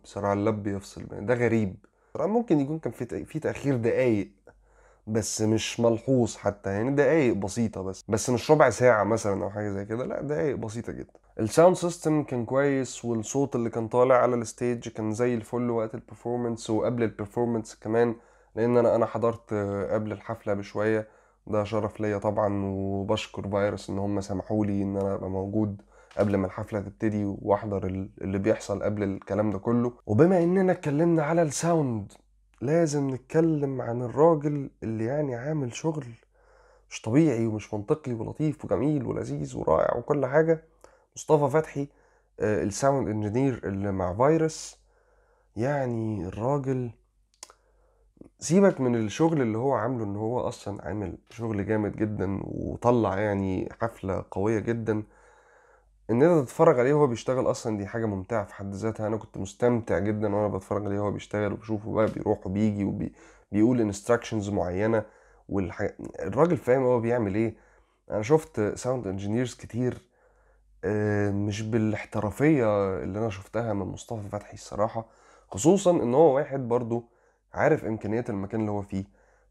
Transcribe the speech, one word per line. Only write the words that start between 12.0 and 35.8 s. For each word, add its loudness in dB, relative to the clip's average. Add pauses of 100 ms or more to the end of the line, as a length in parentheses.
كان -4
كويس، 0
والصوت -2
اللي 0
كان -4
طالع 4
على 4
الستيج -4
كان -4
زي 0
الفل -4
وقت -2
البرفورمانس -6
وقبل 0
البرفورمانس -2
كمان، 2 (400)
لان 2
انا، 6
انا 4
حضرت -2 (360)
قبل -2
الحفله -6
بشويه، -2 (380)
ده 0
شرف -2
ليا 0
طبعًا، 0
وبشكر -4
فيروس -2
ان -4
هم -2
سمحوا -2
لي 0
ان -2
انا -2
ابقى -6
موجود -2 (360)
قبل 2
ما 2
الحفله -6
تبتدي -2 (180)
واحضر 0
ال-، -6 (100)
اللي -2
بيحصل 0
قبل -2
الكلام -2
ده -2
كله. 0 (140)
وبما 6
اننا 4
اتكلمنا 0
على 2
الساوند، -2 (480)
لازم 2
نتكلم 0
عن -4
الراجل 2 (120)
اللي -2
يعني -2
عامل -4
شغل -4 (840)